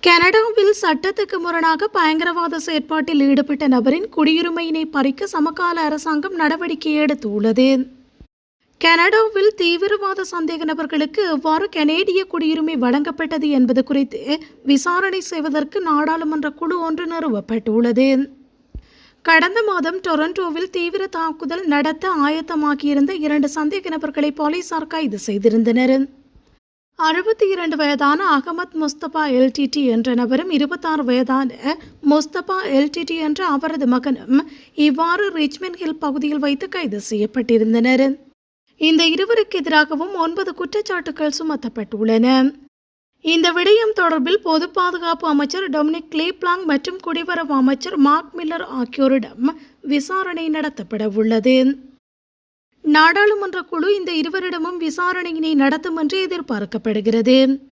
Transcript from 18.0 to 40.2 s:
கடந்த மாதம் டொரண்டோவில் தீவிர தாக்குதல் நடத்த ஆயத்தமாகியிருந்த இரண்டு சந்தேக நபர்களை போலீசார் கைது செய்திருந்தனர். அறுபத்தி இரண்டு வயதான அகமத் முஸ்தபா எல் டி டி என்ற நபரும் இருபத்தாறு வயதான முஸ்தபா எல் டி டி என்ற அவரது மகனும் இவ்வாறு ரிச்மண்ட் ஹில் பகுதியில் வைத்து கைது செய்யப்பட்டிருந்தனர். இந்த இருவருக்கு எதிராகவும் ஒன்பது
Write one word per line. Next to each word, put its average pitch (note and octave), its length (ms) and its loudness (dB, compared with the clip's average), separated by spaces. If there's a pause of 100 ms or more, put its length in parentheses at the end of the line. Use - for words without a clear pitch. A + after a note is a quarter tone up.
கடந்த G#4+ 380 4
மாதம் F#4 380 -2
டொரண்டோவில் F4 800 -2
தீவிர F4+ 280 -4
தாக்குதல் E4 600 -6
நடத்த D#4 440 0 (140)
ஆயத்தமாகியிருந்த D4 920 0 (120)
இரண்டு D4 280 2
சந்தேக D#4+ 340 -4
நபர்களை D4+ 440 -2
போலீசார் D#4+ 640 -4
கைது B3 320 -4
செய்திருந்தனர். A3+ 720 2 (1000)
அறுபத்தி F#4 500 0
இரண்டு E4+ 280 -2
வயதான C#4+ 420 2 (140)
அகமத் E4+ 480 -2
முஸ்தபா D#4 420 -4 (140)
எல் B3+ 160 4
டி C#4 140 -2
டி C#4+ 180 -2
என்ற A#3 300 2
நபரும் B3+ 360 0
இருபத்தாறு D#4 540 -2
வயதான B3+ 720 0 (340)
முஸ்தபா D#4 480 0 (180)
எல் C#4+ 140 2
டி E4+ 140 -8
டி E4 120 -6 (100)
என்ற D4+ 200 -2
அவரது D4 400 -2
மகனும் B3+ 540 0 (340)
இவ்வாறு D#4+ 560 2
ரிச்மண்ட் E4+ 500 -4
ஹில் D#4+ 220 -6
பகுதியில் D4 420 -2
வைத்து C#4+ 240 -2
கைது C4+ 400 -6
செய்யப்பட்டிருந்தனர். A3+ 960 2 (760)
இந்த D#4+ 240 4 (100)
இருவருக்கு G#4 480 0
எதிராகவும் D#4 520 0
ஒன்பது E4+ 400 -2